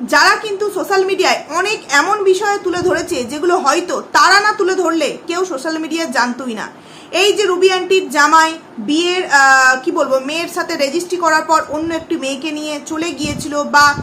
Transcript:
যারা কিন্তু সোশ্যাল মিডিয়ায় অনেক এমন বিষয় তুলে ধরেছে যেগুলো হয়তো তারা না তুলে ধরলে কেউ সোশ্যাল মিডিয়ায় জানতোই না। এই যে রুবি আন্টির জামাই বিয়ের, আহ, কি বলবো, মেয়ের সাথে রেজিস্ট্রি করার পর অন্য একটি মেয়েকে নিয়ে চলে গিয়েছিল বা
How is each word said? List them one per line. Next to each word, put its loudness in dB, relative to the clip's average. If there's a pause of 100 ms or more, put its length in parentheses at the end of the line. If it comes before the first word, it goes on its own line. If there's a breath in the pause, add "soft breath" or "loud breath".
যারা 4
কিন্তু -4
সোশ্যাল 0
মিডিয়ায় 0
অনেক -4
এমন 2
বিষয় 2
তুলে -4
ধরেছে -2
যেগুলো 0
হয়তো 0 (100)
তারা 6
না 2
তুলে 0
ধরলে 0
কেউ -4
সোশ্যাল -6
মিডিয়ায় -6
জানতোই -4
না। -8 (420 loud breath)
এই 2
যে 0
রুবি 2
আন্টির 0
জামাই 4 (200)
বিয়ের, -2
আহ, 6
কি -4
বলবো, 0
মেয়ের -6
সাথে -6
রেজিস্ট্রি -2
করার 2
পর 2
অন্য -6
একটি -6
মেয়েকে -6
নিয়ে -8
চলে -4
গিয়েছিল -4
বা 4